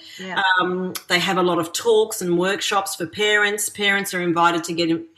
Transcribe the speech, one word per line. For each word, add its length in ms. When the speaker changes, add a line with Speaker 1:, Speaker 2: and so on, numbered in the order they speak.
Speaker 1:
Yeah. 240
Speaker 2:
Um, 340
they 100
have 180
a 60
lot 160
of 160
talks 480
and 160
workshops 580
for 100
parents. 600
Parents 460
are 80
invited 420
to 80
get 180
in-, 160